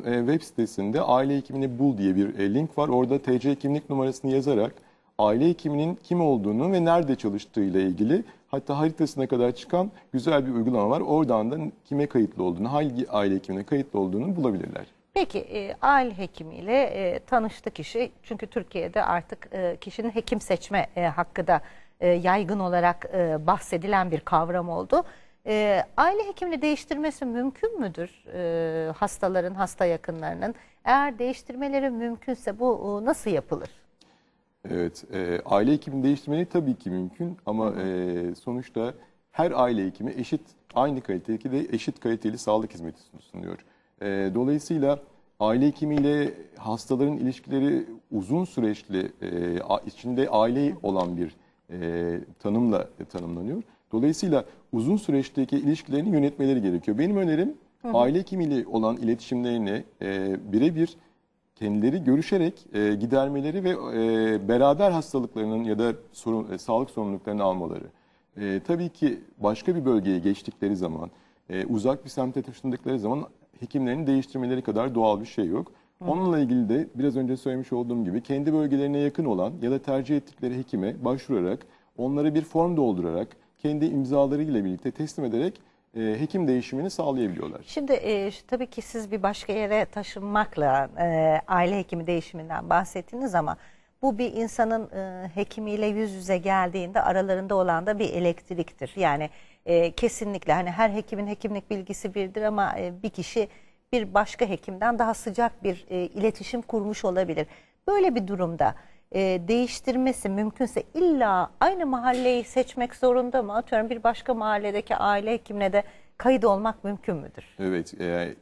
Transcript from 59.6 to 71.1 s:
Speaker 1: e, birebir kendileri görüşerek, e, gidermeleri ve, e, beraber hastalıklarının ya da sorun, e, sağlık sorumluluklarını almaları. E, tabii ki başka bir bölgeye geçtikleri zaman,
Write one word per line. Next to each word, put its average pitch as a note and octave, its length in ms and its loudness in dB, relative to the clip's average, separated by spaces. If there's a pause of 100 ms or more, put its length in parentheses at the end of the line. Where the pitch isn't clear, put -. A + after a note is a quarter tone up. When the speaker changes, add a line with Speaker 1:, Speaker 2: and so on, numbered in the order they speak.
Speaker 1:
e, G2 360 -2 (160)
birebir D#3 440 2 (580)
kendileri A2 480 0
görüşerek, D#3+ 500 2 (200)
e, G#2 220 2
gidermeleri C#3 680 0
ve, F3+ 60 2
e, A2+ 800 0
beraber C#3+ 440 6
hastalıklarının A2+ 720 -2
ya G#2+ 160 0
da A#2 140 2 (180)
sorun, A2 400 -4
e, F#2+ 60 -8
sağlık A#2+ 320 0
sorumluluklarını G#2 540 -4
almaları. F2+ 420 -2 (560)
E, G2 260 -2
tabii F3 220 0
ki D3 300 0 (180)
başka A2 380 0
bir D3+ 100 0
bölgeye G2 340 4
geçtikleri G2+ 560 -2
zaman, E2+ 360 -6 (380)